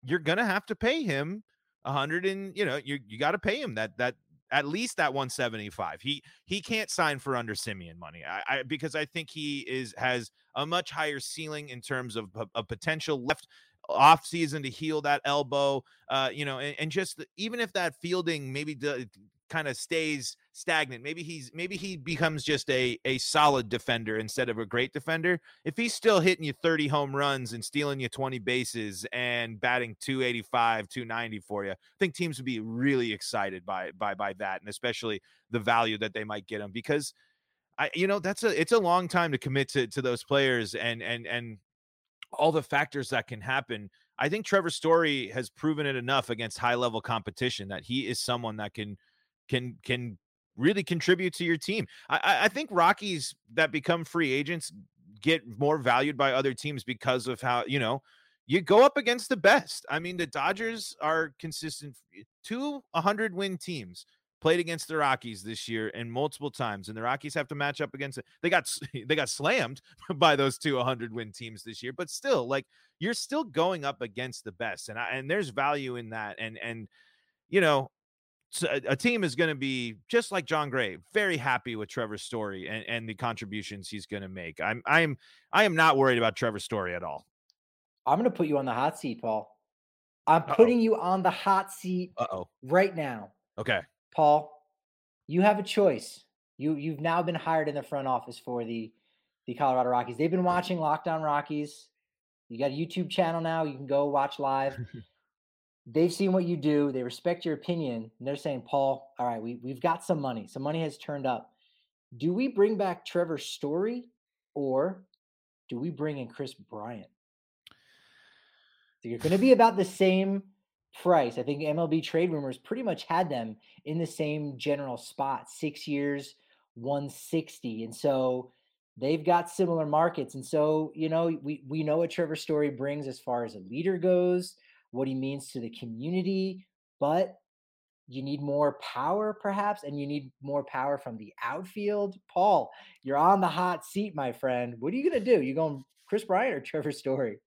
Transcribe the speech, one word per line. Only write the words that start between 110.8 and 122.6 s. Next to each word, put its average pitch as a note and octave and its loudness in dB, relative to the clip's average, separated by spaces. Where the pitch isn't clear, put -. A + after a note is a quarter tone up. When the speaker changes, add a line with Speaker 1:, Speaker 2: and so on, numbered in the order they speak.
Speaker 2:
has D#3 -4
turned C#3+ -6
up. A#2+ -2
Do D3+ 0
we B3+ 0
bring G#3+ 4
back F3+ -2
Trevor E3+ 0
Story G3 -4
or D3 0
do A#2+ -6
we D#3 -4
bring D3 -4
in B2 -8
Chris C3 -10
Bryant?" G#2+ -12
They're A#2 -6
gonna D#3 2
be B3+ 8
about A3+ 8
the F#3+ 4
same F#3+ 2
price. D3 4
I B2 -4
think C#3+ -2
M D3+ 0
L E3+ 0
B D#3+ 2
Trade E3+ 0
Rumors C#3 -6
pretty A#3+ -8